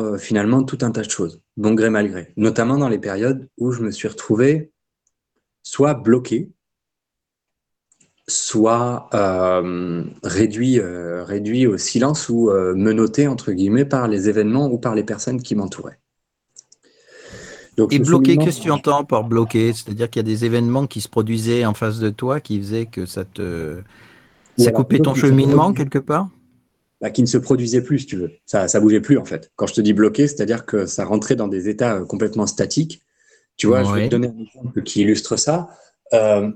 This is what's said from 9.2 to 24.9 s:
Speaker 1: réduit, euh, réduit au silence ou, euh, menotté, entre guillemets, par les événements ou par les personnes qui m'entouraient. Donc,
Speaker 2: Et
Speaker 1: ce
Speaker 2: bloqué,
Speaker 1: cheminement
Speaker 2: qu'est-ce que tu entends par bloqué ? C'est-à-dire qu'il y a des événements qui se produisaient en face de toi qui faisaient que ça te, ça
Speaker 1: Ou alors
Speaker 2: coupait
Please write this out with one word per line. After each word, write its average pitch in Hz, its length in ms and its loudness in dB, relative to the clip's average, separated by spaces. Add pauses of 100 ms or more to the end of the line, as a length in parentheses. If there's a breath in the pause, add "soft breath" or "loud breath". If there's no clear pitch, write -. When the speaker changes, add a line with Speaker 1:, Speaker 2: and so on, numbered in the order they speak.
Speaker 1:
réduit, 107 580 2
euh, 87 440 -8
réduit 104 420 -2
au 101 100 2
silence 135 520 -2
ou, 117 220 2
euh, 92 240 2
menotté, 110 540 2
entre 120 240 -4
guillemets, 101 320 2
par 131 240 -2
les 104 200 0
événements 107 380 2
ou 120 120 -2
par 120 160 -4
les 107 100 0
personnes 120 380 -6
qui 113 120 -6
m'entouraient. - 440 -8 (1800 loud breath)
Donc, 110 160 2
Speaker 2:
Et 143 60 4
Speaker 1:
ce 127 40 4
Speaker 2:
bloqué, 262 300 6
Speaker 1:
cheminement 151 120 4
Speaker 2:
qu'est-ce 170 140 0
que - 40 -14
tu 165 80 -2
entends 143 340 0
par 113 200 0
bloqué ? 113 480 2
C'est-à-dire 110 360 -6
qu'il 117 120 -4
y 107 40 0
a 110 100 -6
des 113 100 -4
événements 120 420 0
qui 110 140 -8
se - 80 -10
produisaient 113 580 0
en 107 80 0
face 110 240 -4
de 110 100 0
toi 127 320 -4
qui 107 200 -4
faisaient 110 260 -4
que 98 180 -8
ça 95 200 -8
te, 85 540 -8 (800 soft breath)
ça 120 80 6
Speaker 1:
Ou 120 40 8
alors 113 80 2
Speaker 2:
coupait 131 200 2